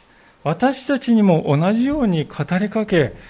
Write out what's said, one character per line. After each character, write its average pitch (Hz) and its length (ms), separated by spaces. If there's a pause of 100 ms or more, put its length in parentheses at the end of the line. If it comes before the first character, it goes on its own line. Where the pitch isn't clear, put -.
(440)
私 247 420
た 269 140
ち 240 140
に 214 100
も 165 240
同 156 240
じ 233 140
よ 294 160
う 233 60
に 165 180
語 165 320
り 202 120
か 220 160
け、 160 280 (160)